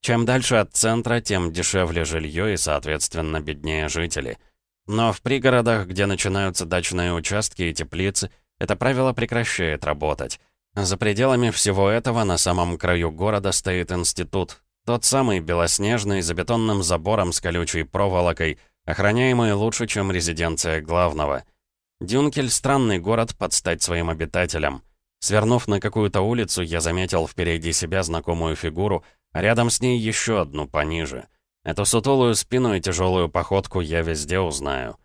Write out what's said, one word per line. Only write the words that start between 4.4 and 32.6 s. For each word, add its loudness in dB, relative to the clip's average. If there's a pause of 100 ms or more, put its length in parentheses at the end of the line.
Но 2
в -6
пригородах, 2
где 0
начинаются 0
дачные 0
участки -2
и -2
теплицы, -4 (300)
это 0
правило 0
прекращает -2
работать. -2 (360)
За -2
пределами 2
всего 2
этого 0
на 2
самом 2
краю 0
города 0
стоит -2
институт. -4 (240)
Тот -2
самый 2
белоснежный, 0
за -2
бетонным 0
забором 0
с -2
колючей -2
проволокой, 0 (260)
охраняемый 2
лучше, 0
чем 0
резиденция -2
главного. 0 (560)
Дюнкель — 0
странный 2
город 0
под -4
стать 0
своим 0
обитателям. -2 (360)
Свернув 2
на 2
какую-то 0
улицу, 0
я -2
заметил 0
впереди -2
себя 0
знакомую -2
фигуру, -2 (280)
а -4
рядом 4
с 0
ней 2
еще 0
одну -4
пониже. -4 (360)
Эту -2
сутулую 4
спину 2